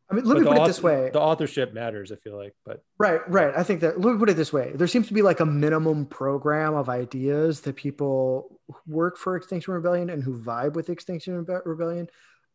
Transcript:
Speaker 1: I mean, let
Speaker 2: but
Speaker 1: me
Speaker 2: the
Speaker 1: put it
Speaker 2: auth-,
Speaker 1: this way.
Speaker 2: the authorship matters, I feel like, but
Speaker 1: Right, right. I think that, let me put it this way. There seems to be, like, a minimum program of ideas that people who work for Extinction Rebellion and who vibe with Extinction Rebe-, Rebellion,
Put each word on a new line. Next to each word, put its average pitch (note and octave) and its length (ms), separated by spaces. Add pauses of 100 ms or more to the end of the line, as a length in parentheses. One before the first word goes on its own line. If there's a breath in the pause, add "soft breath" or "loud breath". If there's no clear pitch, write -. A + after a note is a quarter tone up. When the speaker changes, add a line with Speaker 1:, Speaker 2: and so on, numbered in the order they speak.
(100)
Speaker 1:
I F#3+ 40
mean, B3 120
let B3+ 80
Speaker 2:
but - 60
Speaker 1:
me - 40
Speaker 2:
the - 60
Speaker 1:
put - 80
it - 20
Speaker 2:
auth-, D#3+ 60
Speaker 1:
this F3 160
way. C#3 280
Speaker 2:
the D3+ 100
authorship D3 520
matters, G#2+ 400
I G2 40
feel G#2 200
like, G2+ 180 (120)
but - 160 (160)
Speaker 1:
Right, F3+ 320
right. E3 260
I F3 60
think F3 180
that, E3 200
let A#3 120
me G#3+ 60
put G#3+ 100
it F#3 80
this D#3 160
way. B2+ 220
There E3 140
seems A#3 200
to G3+ 60
be, G#3 80
like, F3 180
a D#3+ 60
minimum D3+ 580
program D3 680
of C3+ 160
ideas C#3 720
that C#3 140
people C3+ 920
who - 240
work E3+ 240
for F#3 200
Extinction F3 360
Rebellion F3 380
and D3+ 120
who B2+ 160
vibe A#2+ 360
with E3 160
Extinction F3 520
Rebe-, F3+ 220
Rebellion, E3+ 460 (440 soft breath)